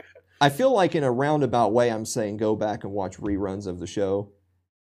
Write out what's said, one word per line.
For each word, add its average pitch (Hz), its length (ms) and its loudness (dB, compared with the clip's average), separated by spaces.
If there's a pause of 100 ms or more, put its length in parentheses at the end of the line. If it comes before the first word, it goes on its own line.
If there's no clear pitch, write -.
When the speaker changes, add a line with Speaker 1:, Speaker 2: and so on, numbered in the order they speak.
(140)
Speaker 1:
<laughs> - 280 -12
Speaker 2:
I 143 80 6
feel 254 240 2
like 180 220 2
in 147 80 0
a 127 80 2
roundabout 123 640 2
way 120 180 4
I'm 110 140 -4
saying 107 320 -4
go 110 180 0
back 104 280 -4
and 101 100 -10
watch 95 240 -6
reruns 101 500 -4
of 90 120 -6
the 87 80 -8
show. 101 440 -2 (680)